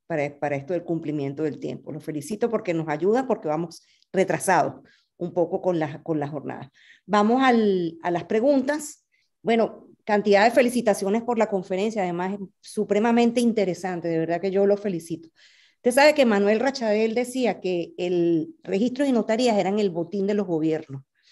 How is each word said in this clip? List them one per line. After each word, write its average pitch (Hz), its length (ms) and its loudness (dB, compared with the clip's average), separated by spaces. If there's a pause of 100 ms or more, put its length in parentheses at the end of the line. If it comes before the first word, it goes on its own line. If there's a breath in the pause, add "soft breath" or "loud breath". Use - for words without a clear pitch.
para, 143 320 -4
para 147 180 -2
esto 139 160 -6
del 170 100 -2
cumplimiento 147 600 -4
del 147 160 -4
tiempo. 147 340 -10
Lo 151 80 -12
felicito 160 480 -6
porque 220 240 -2
nos 160 160 -2
ayuda, 196 380 0
porque 202 220 -2
vamos 165 380 -4 (280)
retrasados 170 680 2 (360 soft breath)
un 175 160 -8
poco 175 260 -2
con 180 180 0
la, 147 240 -6
con 160 180 -4
la 143 80 -4
jornada. 131 440 -12 (320 soft breath)
Vamos 214 380 2
al, 208 600 2
a 175 80 -2
las 170 140 -2
preguntas. 277 840 0 (360)
Bueno, 220 420 0 (220)
cantidad 208 380 4
de 240 80 4
felicitaciones 233 720 2
por 240 120 -2
la 214 120 2
conferencia, 196 560 -4
además, 180 340 -4 (220)
supremamente 233 800 2
interesante, 185 680 0
de 165 120 0
verdad 165 220 0
que 196 120 -2
yo 196 120 2
lo 202 120 4
felicito. 170 540 -8 (480 soft breath)
Usted 240 120 0
sabe 285 240 6
que 285 100 4
Manuel 208 360 4
Rachadel 226 520 0
decía 240 480 -2
que 175 380 -4
el 170 640 0
registro 240 420 -2
y 277 60 0
notarías 226 480 2
eran 196 220 0
el 202 100 2
botín 175 380 -4
de 208 60 0
los 202 120 0
gobiernos, 156 560 -2 (300)